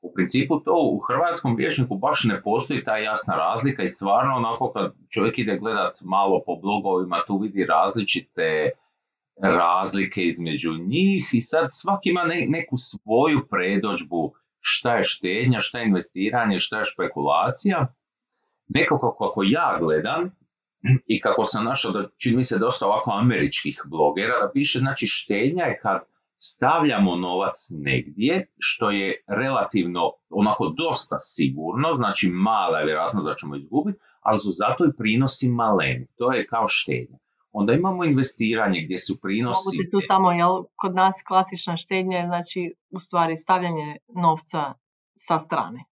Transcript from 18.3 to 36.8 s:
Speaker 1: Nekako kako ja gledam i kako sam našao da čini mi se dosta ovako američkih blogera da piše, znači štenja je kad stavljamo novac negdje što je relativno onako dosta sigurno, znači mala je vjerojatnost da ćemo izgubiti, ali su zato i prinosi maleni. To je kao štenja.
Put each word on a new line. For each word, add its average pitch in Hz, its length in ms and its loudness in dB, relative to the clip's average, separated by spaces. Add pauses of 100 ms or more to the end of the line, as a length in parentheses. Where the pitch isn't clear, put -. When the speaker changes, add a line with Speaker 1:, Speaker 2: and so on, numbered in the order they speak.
Speaker 1:
Nekako 139 500 2
kako 98 260 0
ja 120 360 2
gledam 107 520 0 (760)
i 110 140 0
kako - 220 2
sam 110 220 0
našao 113 260 -2
da 98 160 -4 (100)
čini 117 180 2
mi 127 80 4
se 120 140 0
dosta 113 300 2
ovako 107 240 2
američkih 95 720 0
blogera 82 560 0
da - 120 -2
piše, 139 260 0
znači 131 280 0
štenja 139 560 0
je 101 180 -2
kad 98 180 0 (360)
stavljamo 127 800 2
novac 90 380 -2 (180)
negdje 78 760 -2 (100)
što - 340 -2
je 98 360 -2
relativno 101 720 -2 (280)
onako 95 380 2
dosta - 520 -2
sigurno, 135 760 -2
znači 101 340 0
mala 92 500 2
je 78 60 0
vjerojatnost 78 420 -2
da 73 80 -4
ćemo 73 200 -10
izgubiti, 127 440 -4 (220)
ali 110 160 2
su 101 140 -2
zato 127 340 2
i - 120 2
prinosi 123 520 2
maleni. 92 680 0
To 123 160 0
je 123 160 -2
kao 113 200 0
štenja. 64 500 -4 (340)